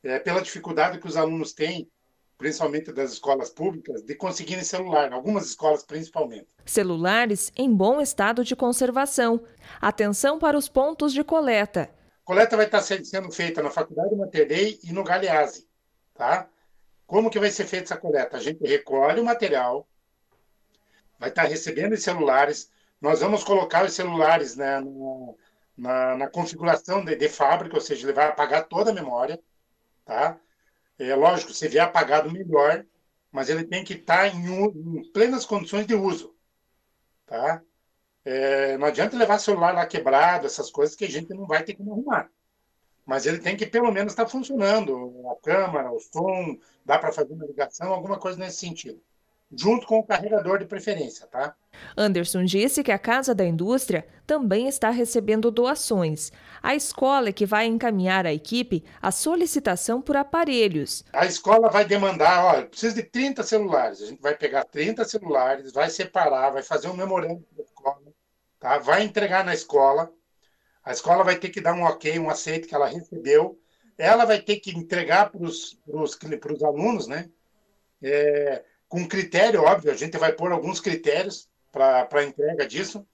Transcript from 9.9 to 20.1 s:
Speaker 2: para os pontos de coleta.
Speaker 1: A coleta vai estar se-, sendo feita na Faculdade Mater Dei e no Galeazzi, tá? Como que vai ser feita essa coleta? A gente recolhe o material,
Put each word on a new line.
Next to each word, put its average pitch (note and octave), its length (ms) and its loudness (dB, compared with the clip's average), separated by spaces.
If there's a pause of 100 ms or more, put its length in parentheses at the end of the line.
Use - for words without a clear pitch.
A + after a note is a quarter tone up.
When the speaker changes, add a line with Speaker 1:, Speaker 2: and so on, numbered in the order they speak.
Speaker 2:
para D4 180 4
os C#4+ 100 -2
pontos D4 440 0
de C#4+ 100 0
coleta. A#3 680 0 (300)
Speaker 1:
A - 80 -20
coleta A3 300 4
vai G#3+ 100 6
estar G#3 160 2
se-, F#3+ 220 -4
sendo F#3+ 260 -8
feita E3 320 -4
na D3 80 -2
Faculdade D3+ 460 -4
Mater D#3 320 2
Dei G3 340 0
e E3+ 100 -12
no F#3 120 -4
Galeazzi, E3+ 640 0 (440)
tá? D3+ 360 -2 (580)
Como A3 240 2
que G#3+ 80 -4
vai G3+ 140 2
ser F#3+ 140 -4
feita F#3 180 -6
essa F3+ 120 -8
coleta? C#3+ 400 -2
A - 40 -8
gente D#3 260 -6
recolhe C#3 540 2
o A#3 40 0
material, D3 640 0 (1300)